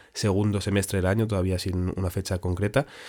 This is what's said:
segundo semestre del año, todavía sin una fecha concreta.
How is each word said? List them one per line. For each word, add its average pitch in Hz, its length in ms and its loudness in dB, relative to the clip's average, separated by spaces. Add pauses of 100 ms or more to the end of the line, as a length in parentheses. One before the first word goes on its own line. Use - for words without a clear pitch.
(140)
segundo 101 460 2
semestre 98 380 0
del 92 80 2
año, 110 220 2
todavía 92 320 0
sin 90 360 -2
una 92 140 0
fecha 92 300 -2
concreta. 101 460 0 (220)